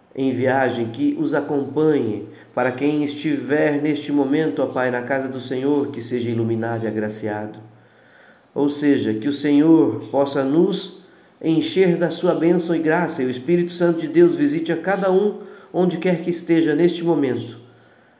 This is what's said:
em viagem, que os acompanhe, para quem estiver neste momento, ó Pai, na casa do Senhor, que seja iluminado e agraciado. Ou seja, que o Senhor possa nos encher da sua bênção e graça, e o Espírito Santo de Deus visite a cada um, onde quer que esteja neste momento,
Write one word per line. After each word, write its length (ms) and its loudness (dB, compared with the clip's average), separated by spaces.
em 160 -2
viagem, 600 0
que 280 -2
os 140 -2
acompanhe, 960 -2
para 180 0
quem 320 -2
estiver 800 -2
neste 320 -2
momento, 500 0
ó 40 0
Pai, 220 -2
na 120 -2
casa 260 -4
do 140 -8
Senhor, 460 -2
que 140 -8
seja 300 -4
iluminado 540 -2
e 20 -2
agraciado. 720 -6
Ou 160 0
seja, 440 2
que 140 -4
o 60 -2
Senhor 760 4
possa 320 0
nos 600 0
encher 560 2
da 120 0
sua 240 0
bênção 400 2
e 60 0
graça, 420 0
e 40 0
o 40 0
Espírito 440 0
Santo 260 2
de 80 -4
Deus 260 6
visite 380 0
a 60 0
cada 340 0
um, 300 2
onde 240 2
quer 240 0
que 80 -4
esteja 440 2
neste 300 2
momento, 560 0